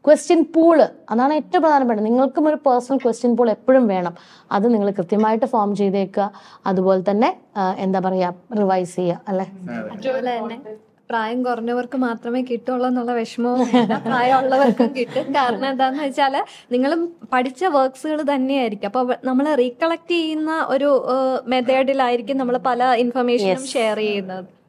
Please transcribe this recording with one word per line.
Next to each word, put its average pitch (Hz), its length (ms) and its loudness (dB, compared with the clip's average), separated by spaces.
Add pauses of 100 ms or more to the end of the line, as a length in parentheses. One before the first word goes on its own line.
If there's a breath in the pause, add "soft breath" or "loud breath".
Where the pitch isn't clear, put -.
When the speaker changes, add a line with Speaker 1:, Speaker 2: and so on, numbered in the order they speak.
Speaker 1:
ക്വസ്റ്റ്യൻ 302 380 4 (100)
പൂൾ, 330 280 6 (280)
അതാണ് 254 240 0
ഏറ്റവും 302 280 0
പ്രധാനപ്പെട്ടത്. 262 420 2
നിങ്ങൾക്കും 262 440 2
ഒരു 302 80 0
പേഴ്സണൽ 254 400 0
ക്വസ്റ്റ്യൻ 240 400 0
പൂൾ 240 140 2
എപ്പോഴും 262 360 4
വേണം, 180 280 -2 (380 loud breath)
അത് 214 220 2
നിങ്ങൾ 202 160 0
കൃത്യമായിട്ട് 214 560 0
ഫോം 208 300 0
ചെയ്തേക്കുക. 196 560 -2 (340 loud breath)
അതുപോലെ 190 440 2
തന്നെ, 247 260 2 (200)
ആ, 190 220 -2
എന്താ 190 220 -2
പറയുക, 185 340 -2 (240)
റിവൈസ് 190 380 0
ചെയ്യുക 175 320 -2
അല്ലേ? 190 240 -4 (180)
Speaker 2:
അതെ. 113 200 -10
Speaker 3:
അതുപോലെ 240 480 -6
തന്നെ 226 220 -10 (500)
പ്രായം 233 320 -4
കുറഞ്ഞവർക്ക് 240 560 -4
മാത്രമേ 240 420 -4
കിട്ടുള്ളൂ 254 480 -4
എന്നുള്ള 247 240 -2
വിഷമവും 240 460 -2
വേണ്ട, 233 340 2
പ്രായമുള്ളവർക്കും 262 1040 2
കിട്ടും. 269 380 -4
കാരണം 254 340 0
എന്താന്ന് 262 340 -2
വെച്ചാല് 277 720 -2
നിങ്ങളും 330 380 0 (200)
പഠിച്ച 254 320 -2
വർക്ക്സുകൾ 302 580 0 (120)
തന്നെയായിരിക്കും. 254 520 -2
അപ്പൊ 254 160 -2
വ-, 247 220 -2
നമ്മള് 269 340 0
റീകളക്ട് 330 520 -2
ചെയ്യുന്ന 311 580 -2
ഒരു, 269 420 2
ഏഹ്, 262 360 -2
മെത്തേഡിലായിരിക്കും 262 920 0
നമ്മൾ 254 180 -2
പല 247 280 0
ഇൻഫർമേഷനും 240 680 2
Speaker 1:
Yes. 262 100 -6
Speaker 3:
ഷെയർ 226 320 -2
ചെയ്യുന്നത്. 202 480 -6 (240)